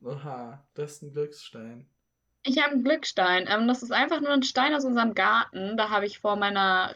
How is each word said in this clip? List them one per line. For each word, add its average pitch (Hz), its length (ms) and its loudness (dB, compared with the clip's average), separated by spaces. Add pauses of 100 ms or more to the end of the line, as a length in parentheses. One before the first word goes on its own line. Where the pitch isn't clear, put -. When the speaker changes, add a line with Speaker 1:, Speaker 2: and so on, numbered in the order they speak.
Speaker 1:
Oha, 127 600 -12 (120)
das 147 160 -6
ist - 100 -20
ein 143 100 -16
Glückstein. 127 800 -10 (540)
Speaker 2:
Ich 269 180 0
hab 294 80 2
einen 262 140 0
Glückstein. 185 680 2
Ähm, 220 180 2
das 247 140 2
ist 233 100 -10
einfach 294 300 2
nur 285 80 0
ein 277 140 4
Stein 269 320 2
aus 269 100 0
unserem 233 300 2
Garten. 202 600 0
Da 214 140 0
hab 208 140 2
ich 202 160 -6
vor 208 160 0
meiner 196 600 2